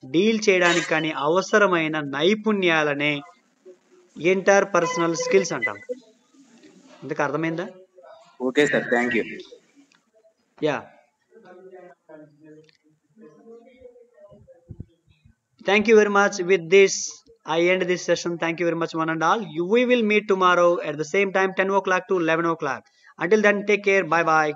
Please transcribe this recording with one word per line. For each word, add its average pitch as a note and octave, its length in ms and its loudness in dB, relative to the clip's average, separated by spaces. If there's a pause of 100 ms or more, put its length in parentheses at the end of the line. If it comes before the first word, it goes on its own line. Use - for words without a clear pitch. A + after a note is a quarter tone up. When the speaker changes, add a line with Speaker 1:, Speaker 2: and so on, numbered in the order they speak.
(140)
Speaker 1:
డీల్ G#3+ 360 2
చేయడానికి F3 460 2
కానీ D#3 160 -2 (180)
అవసరమైన F3+ 680 2 (200)
నైపుణ్యాలనే E3 960 0 (1200)
interpersonal F3 920 0
skills F3+ 320 0
అంటాం. G#2+ 220 -6 (1200)
ఇంతకు D3+ 260 -4
అర్థమైందా? D#3+ 380 -6 (800)
Speaker 2:
Okay C3+ 240 2
sir, A2 240 -2
thank A#2+ 240 -2
you. G2+ 60 -4 (1400)
Speaker 1:
Yeah. B2 120 -6 (4000)
Thank G3+ 220 2
you A3+ 100 8
very G#3 160 2
much. G3+ 200 2 (140)
With F#3 140 2 (120)
this, G3 180 6 (600)
I E3+ 160 2
end F#3 180 0
this F3 200 -2
session. E3+ 220 0 (120)
Thank E3 160 -2
you F3 100 0
very E3 140 -4
much, E3 180 -8
one D#3+ 120 -2
and D#3+ 140 -4
all. G#3 140 2 (140)
You, E3+ 180 -4
we A#3+ 160 4
will B3 220 2
meet G#3+ 200 0
tomorrow F3+ 380 4 (200)
at D3+ 120 -6
the D3+ 120 -6
same G3 240 0
time, F#3+ 220 0
ten F#3+ 100 0 (100)
o'clock F#3 300 -2
to F#3+ 140 0
eleven E3 300 0
o'clock. C3+ 280 -6 (420)
Until G#3 240 2
then, G3+ 120 2 (100)
take G3+ 200 0
care. G3 140 2 (120)
Bye E3+ 160 2
bye. D#3 240 2